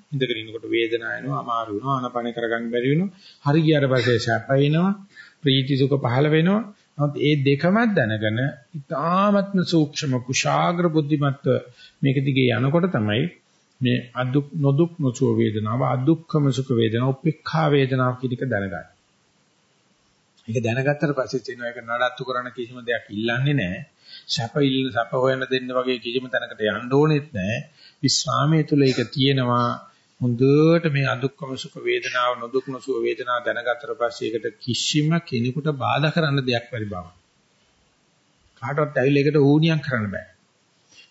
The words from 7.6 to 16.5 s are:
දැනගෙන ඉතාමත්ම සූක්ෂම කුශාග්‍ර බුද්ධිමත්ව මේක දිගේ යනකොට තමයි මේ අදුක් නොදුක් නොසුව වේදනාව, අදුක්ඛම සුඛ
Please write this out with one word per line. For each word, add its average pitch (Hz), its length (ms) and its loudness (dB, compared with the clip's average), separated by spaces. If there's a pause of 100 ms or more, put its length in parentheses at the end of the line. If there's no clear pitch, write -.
දැනගෙන 110 460 0 (320)
ඉතාමත්ම 190 920 0
සූක්ෂම 147 560 0
කුශාග්‍ර 151 680 0
බුද්ධිමත්ව 147 600 0 (500)
මේක 139 220 2
දිගේ 131 340 2
යනකොට 143 360 2
තමයි 107 340 0 (580)
මේ 123 160 2 (140)
අදුක් 127 440 -2
නොදුක් 151 400 2
නොසුව 127 400 0
වේදනාව, 110 500 0
අදුක්ඛම 143 640 0
සුඛ 131 220 -2